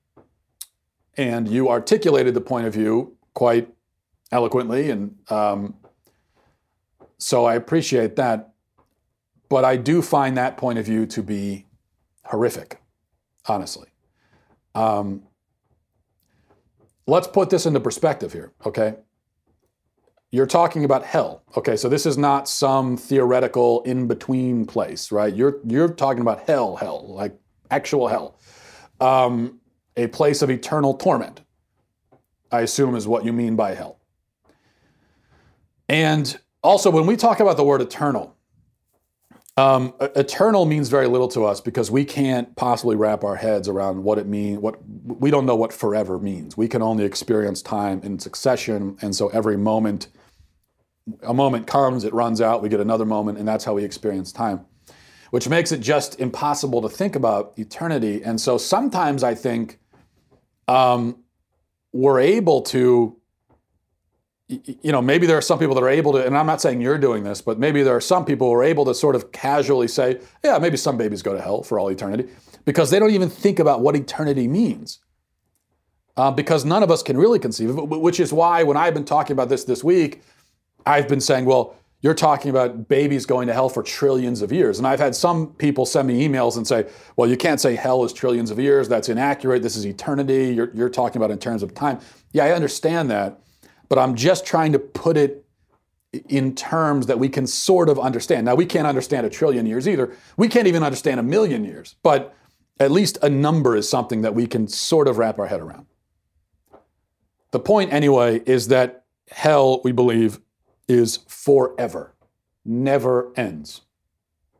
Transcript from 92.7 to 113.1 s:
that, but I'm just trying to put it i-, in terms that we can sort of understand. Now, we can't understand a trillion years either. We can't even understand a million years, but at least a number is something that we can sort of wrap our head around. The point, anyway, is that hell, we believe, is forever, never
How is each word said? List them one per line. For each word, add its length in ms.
that, 300
but 100
I'm 180
just 300
trying 280
to 60
put 360
it 300
i-, 140
in 280
terms 520
that 120
we 100
can 180
sort 400
of 100
understand. 480
Now, 100
we 100
can't 200
understand 400
a 40
trillion 360
years 220
either. 260
We 140
can't 180
even 160
understand 380
a 20
million 400
years, 400
but 320
at 100
least 300
a 80
number 480
is 100
something 360
that 120
we 100
can 220
sort 400
of 100
wrap 220
our 80
head 140
around. 240
The 100
point, 320
anyway, 520
is 220
that 380
hell, 540
we 80
believe, 480
is 300
forever, 840
never 680